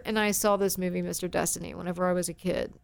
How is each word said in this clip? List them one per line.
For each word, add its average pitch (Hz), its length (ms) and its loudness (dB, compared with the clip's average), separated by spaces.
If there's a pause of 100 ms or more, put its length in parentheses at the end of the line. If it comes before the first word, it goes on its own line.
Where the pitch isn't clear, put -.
and 220 140 0
I 208 140 4
saw 202 240 4
this 196 200 2
movie, 180 260 -2
Mister 175 260 -4
Destiny, - 460 -2
whenever 175 320 -2
I 180 60 4
was 180 160 0
a 170 60 -8
kid. - 500 -2